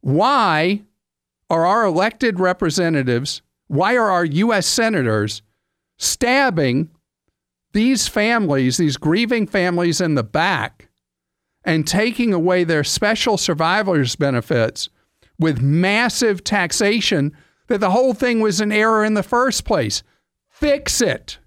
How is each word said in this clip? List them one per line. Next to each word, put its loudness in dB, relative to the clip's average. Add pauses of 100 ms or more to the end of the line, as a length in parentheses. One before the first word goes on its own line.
Why 0 (680)
are 2
our 2
elected 0
representatives, 0 (240)
why 0
are 2
our 0
U 0
S 0
senators -2 (540)
stabbing 0 (840)
these 0
families, 0
these 0
grieving 0
families 0
in 0
the 0
back, -4 (760)
and 0
taking -2
away 2
their 0
special -2
survivor's 0
benefits -2 (500)
with 0
massive 0
taxation 0 (300)
that 0
the 0
whole 2
thing 0
was 0
an 0
error 2
in 0
the 0
first 0
place? -2 (460)
Fix -2
it. -4